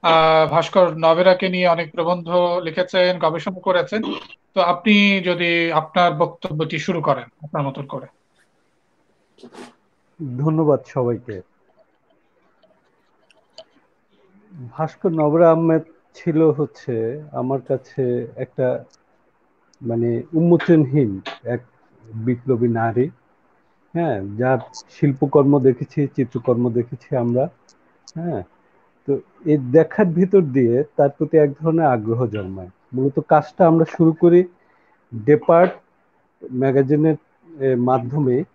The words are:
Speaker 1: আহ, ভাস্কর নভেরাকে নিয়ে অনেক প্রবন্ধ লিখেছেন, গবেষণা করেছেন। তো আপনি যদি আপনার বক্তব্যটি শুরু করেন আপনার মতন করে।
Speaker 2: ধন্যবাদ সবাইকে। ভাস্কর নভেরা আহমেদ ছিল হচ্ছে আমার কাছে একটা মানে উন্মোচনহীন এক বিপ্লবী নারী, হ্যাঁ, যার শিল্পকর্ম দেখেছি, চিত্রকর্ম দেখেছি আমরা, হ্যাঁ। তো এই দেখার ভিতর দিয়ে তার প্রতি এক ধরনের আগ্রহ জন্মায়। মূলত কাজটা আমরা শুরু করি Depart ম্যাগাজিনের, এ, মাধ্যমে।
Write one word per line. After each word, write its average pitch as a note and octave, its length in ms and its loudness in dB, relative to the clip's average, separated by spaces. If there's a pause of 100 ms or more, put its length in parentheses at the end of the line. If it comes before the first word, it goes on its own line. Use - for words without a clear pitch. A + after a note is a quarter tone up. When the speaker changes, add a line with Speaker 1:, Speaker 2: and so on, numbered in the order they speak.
Speaker 1:
আহ, D#3+ 500 4
ভাস্কর E3 460 2
নভেরাকে F3+ 520 4
নিয়ে F3+ 180 0
অনেক E3 240 0
প্রবন্ধ E3+ 380 -4 (340)
লিখেছেন, F3+ 560 -2
গবেষণা E3 400 -4
করেছেন। F3+ 440 -2 (500)
তো F#3+ 80 0
আপনি G3 640 4
যদি E3+ 460 0
আপনার D#3+ 420 0
বক্তব্যটি D#3 680 -4
শুরু E3+ 220 -4
করেন C3 220 0 (200)
আপনার D3+ 200 -6
মতন C#3 220 -8
করে। C3 200 -12 (2250)
Speaker 2:
ধন্যবাদ D3+ 480 0
সবাইকে। A#2 560 -6 (3250)
ভাস্কর D#3+ 380 -4
নভেরা D#3+ 420 4
আহমেদ D#3+ 300 2 (340)
ছিল D#3+ 360 0
হচ্ছে C3 680 -6 (100)
আমার B2+ 300 -6
কাছে B2 720 -6
একটা B2+ 480 -6 (1000)
মানে A#2 400 -4 (120)
উন্মোচনহীন D3+ 880 2 (220)
এক A#2+ 180 -6 (520)
বিপ্লবী A#2+ 540 -2
নারী, A2+ 420 -2 (840)
হ্যাঁ, D#3 280 -4 (160)
যার B2+ 200 0 (320)
শিল্পকর্ম C#3+ 720 2
দেখেছি, C3 560 0
চিত্রকর্ম B2 540 -2
দেখেছি A#2+ 460 -6
আমরা, B2 340 -2 (680)
হ্যাঁ। D#3+ 280 -8 (640)
তো C#3 120 -2 (260)
এই D3+ 120 2
দেখার D#3 480 2
ভিতর F#3 360 2
দিয়ে B2+ 420 2 (120)
তার C#3+ 140 2
প্রতি D#3 280 -2
এক D3 240 4
ধরনের D#3+ 240 0
আগ্রহ A#2 420 0
জন্মায়। F#2+ 420 -8 (240)
মূলত C3 260 -2
কাজটা D#3 480 2
আমরা E3 180 4 (120)
শুরু E3 140 4
করি F3 320 4 (840)
Depart E3+ 460 4 (840)
ম্যাগাজিনের, C#3 600 0 (440)
এ, C3+ 160 0
মাধ্যমে। B2+ 680 -2 (120)